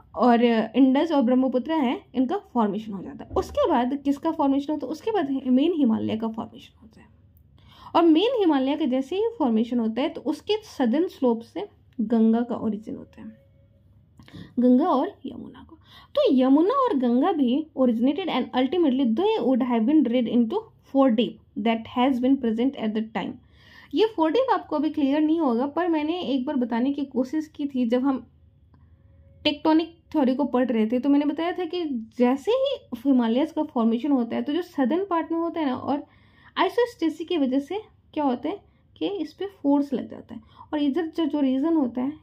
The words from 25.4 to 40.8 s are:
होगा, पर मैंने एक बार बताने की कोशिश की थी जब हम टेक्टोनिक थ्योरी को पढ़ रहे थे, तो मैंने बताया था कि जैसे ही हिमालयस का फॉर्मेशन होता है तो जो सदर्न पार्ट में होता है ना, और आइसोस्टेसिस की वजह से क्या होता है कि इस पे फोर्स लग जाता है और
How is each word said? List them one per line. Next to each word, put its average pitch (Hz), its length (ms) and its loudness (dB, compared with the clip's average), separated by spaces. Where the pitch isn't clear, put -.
होगा, 254 280 0
पर 330 220 -2
मैंने 311 340 -2
एक 254 220 -2
बार 302 120 -4
बताने 247 360 0
की 277 140 -6
कोशिश 302 400 -4
की - 200 -8
थी 254 200 -2
जब 247 180 0
हम 262 200 -2
टेक्टोनिक 311 520 0
थ्योरी 262 240 2
को 285 100 -2
पढ़ 254 220 0
रहे 226 200 0
थे, 247 120 -2
तो 277 100 0
मैंने 285 160 4
बताया 320 260 -2
था 359 140 -6
कि 349 180 -6
जैसे 254 360 2
ही 523 240 0
हिमालयस 254 540 2
का 311 140 -4
फॉर्मेशन 240 460 0
होता 233 240 0
है 240 80 -2
तो 285 100 -4
जो 349 100 -2
सदर्न 302 420 -2
पार्ट 330 260 -2
में 330 80 -2
होता 330 200 -4
है 311 60 -2
ना, 254 100 -2
और 285 300 -6
आइसोस्टेसिस 349 720 0
की 359 100 -2
वजह 277 240 0
से 370 200 -8
क्या 302 100 -4
होता 262 260 -2
है 403 100 -8
कि 311 120 -4
इस 302 160 -8
पे 370 200 -8
फोर्स 285 400 0
लग - 160 -6
जाता - 260 -18
है - 60 -16
और 302 160 -6